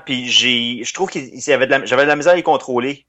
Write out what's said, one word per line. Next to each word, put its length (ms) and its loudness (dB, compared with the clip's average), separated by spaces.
Puis 220 -4
j'ai, 560 0
je 100 -10
trouve 160 -4
qu'il 240 -10
y 200 -4
avait 120 2
de 60 -2
la, 140 2
j'avais 180 2
de 60 4
la 80 2
misère 160 4
à 20 6
les 80 0
contrôler. 640 -2